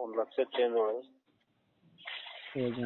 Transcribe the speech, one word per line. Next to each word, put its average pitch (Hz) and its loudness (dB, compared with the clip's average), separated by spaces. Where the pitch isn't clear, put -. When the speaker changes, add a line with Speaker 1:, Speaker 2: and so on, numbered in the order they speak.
Speaker 1:
ಒಂದ್ 110 -6
ಲಕ್ಷ 110 0
ಚೇಂಜ್ 123 2
ಹೊಡ್ಯಾಗ. 113 2
Speaker 2:
ಓಕೆ 120 -2